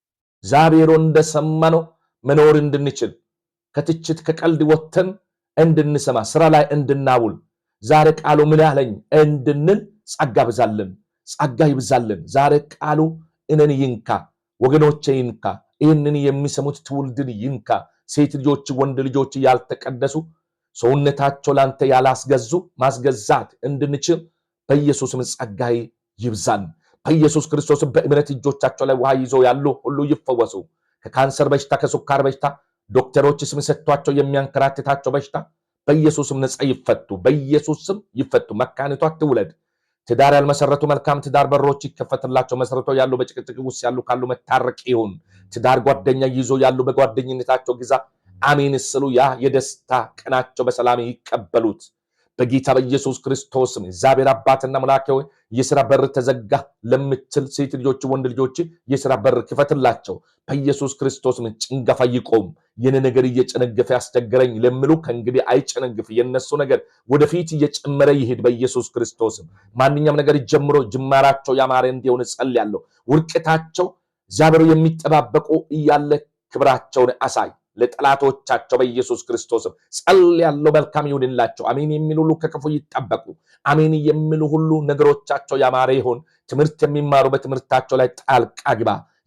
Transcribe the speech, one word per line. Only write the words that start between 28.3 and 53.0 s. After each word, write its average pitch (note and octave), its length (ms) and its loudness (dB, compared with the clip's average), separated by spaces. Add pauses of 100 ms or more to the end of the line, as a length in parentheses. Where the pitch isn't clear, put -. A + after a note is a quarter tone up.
እጆቻቸው C3+ 560 -4
ላይ C3 100 2
ውሃ C3 180 0
ይዘው C3 280 2
ያሉ B2+ 220 2 (120)
ሁሉ C#3 220 -6 (100)
ይፈወሱ። B2 460 -2 (460)
ከካንሰር C3+ 480 0
በሽታ፣ C#3 280 -2
ከስኳር C#3 460 -2
በሽታ፣ C3+ 240 -2 (440)
ዶክተሮች C3 520 2
ስም C#3+ 180 -6
ሰጥቷቸው D3 540 -2
የሚያንከራትታቸው C#3 1000 -2
በሽታ C#3+ 240 -4 (520)
በኢየሱስም D3+ 520 2
ነጻ C3 240 -4
ይፈቱ፣ - 440 -2 (100)
በኢየሱስም D3 800 -2 (180)
ይፈቱ። D3 380 -2
መካኒቷ C3+ 480 -6 (100)
ትውለድ። C3 380 -2 (580)
ትዳር C3+ 260 4
ያልመሰረቱ C#3+ 520 2
መልካም D3 340 -2
ትዳር C#3 260 0
በሮች C#3+ 360 0
ይከፈትላቸው። B2+ 760 -4
መስርተው B2+ 360 -4
ያሉ፣ C3 200 0
በጭቅጭቅ B2 440 -8
ውስጥ B2+ 220 -12
ያሉ B2 220 -4
ካሉ B2 240 -6
መታረቅ B2+ 600 -4
ይሁን። A2+ 260 0 (400)
ትዳር B2+ 280 2
ጓደኛ C3+ 500 0
ይዞ B2 280 -4
ያሉ B2+ 260 2
በጓደኝነታቸው B2+ 920 -2
ግዛ B2 160 -8 (500)
አሜን C#3 380 2
ስሉ C#3 300 -4
ያ B2 140 4 (140)
የደስታ C3 520 -2 (260)
ቀናቸው B2+ 480 -4
በሰላም A#2+ 360 0
ይቀበሉት። A#2 840 -4 (560)
በጌታ B2+ 340 -2
በኢየሱስ C3 460 0